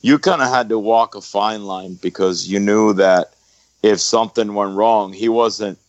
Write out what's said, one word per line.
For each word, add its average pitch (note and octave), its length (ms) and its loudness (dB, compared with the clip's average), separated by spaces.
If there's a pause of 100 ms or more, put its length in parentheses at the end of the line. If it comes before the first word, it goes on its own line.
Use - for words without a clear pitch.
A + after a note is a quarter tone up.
you C#3 180 4
kinda D#3 280 0
had B2 220 0
to A2+ 80 0
walk A2+ 380 0
a G2 60 -14
fine G#2 440 -4
line F#2 340 -10
because F#2 480 -4
you G2 120 -2
knew G#2 340 2
that F#2 400 2 (480)
if G#2 180 4
something A2+ 540 -2
went G2+ 220 -4
wrong, G#2 380 0
he G#2+ 160 -2
wasn't A2 600 -2